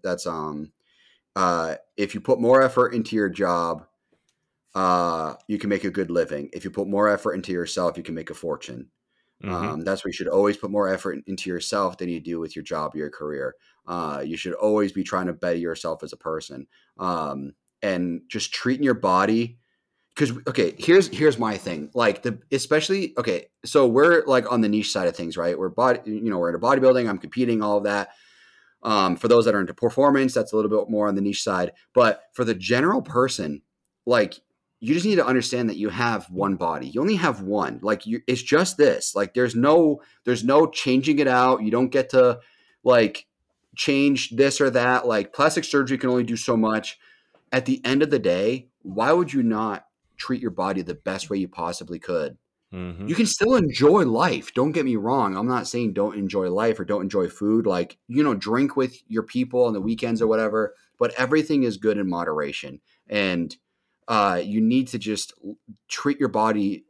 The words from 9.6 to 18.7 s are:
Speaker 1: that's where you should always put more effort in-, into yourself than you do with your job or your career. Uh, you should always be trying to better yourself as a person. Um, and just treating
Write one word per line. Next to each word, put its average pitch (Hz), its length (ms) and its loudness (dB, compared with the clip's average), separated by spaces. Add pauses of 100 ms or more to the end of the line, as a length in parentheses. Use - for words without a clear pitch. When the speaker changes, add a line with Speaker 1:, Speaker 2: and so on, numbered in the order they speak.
Speaker 1:
that's 95 220 -4
where 95 60 -6
you 87 40 -10
should 87 140 -8
always 101 280 2
put 101 160 -10
more 101 160 0
effort 95 240 -4
in-, 69 160 -10
into 95 200 -8
yourself 90 480 -4
than 90 120 -6
you 85 120 -6
do 82 200 -8
with 80 160 -10
your 78 80 -12
job 78 300 -6
or 78 40 -8
your 76 120 -6
career. 71 440 -8 (320)
Uh, 78 400 -6
you 80 100 -8
should 85 180 -8
always 104 380 0
be 92 120 -4
trying 92 240 -2
to 85 40 -4
better 87 240 -2
yourself 82 460 -6
as 78 100 -14
a - 40 -16
person. 78 500 -10 (320)
Um, 73 560 -6 (260)
and 90 480 -2
just - 240 -8
treating 131 320 -2